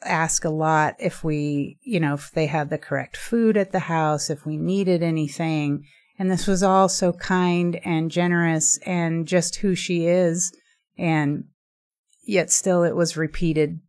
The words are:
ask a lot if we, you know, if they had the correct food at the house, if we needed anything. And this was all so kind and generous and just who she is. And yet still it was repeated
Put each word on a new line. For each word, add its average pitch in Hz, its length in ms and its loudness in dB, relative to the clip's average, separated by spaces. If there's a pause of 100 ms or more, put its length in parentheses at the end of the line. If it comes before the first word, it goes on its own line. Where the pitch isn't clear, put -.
ask 160 400 -2
a 160 60 -2
lot 156 480 2
if - 260 -6
we, 147 560 -2
you 233 180 -4
know, 151 140 0
if 143 180 -8
they 156 140 -2
had 147 240 -2
the 156 80 -2
correct - 400 -6
food 226 400 0
at 196 160 0
the 190 60 0
house, 156 500 0
if 147 160 -8
we 151 140 -4
needed 175 440 0
anything. 156 840 -2 (320)
And 185 120 0
this 185 160 0
was 190 160 2
all 190 280 4
so 180 240 0
kind 175 720 0
and 160 240 0
generous 170 760 2
and 165 420 -2
just 175 300 0
who 190 180 0
she 170 320 -2
is. 175 460 2 (460)
And 151 460 0 (840)
yet 180 240 2
still 180 320 2
it 170 120 2
was 165 220 0
repeated 156 720 0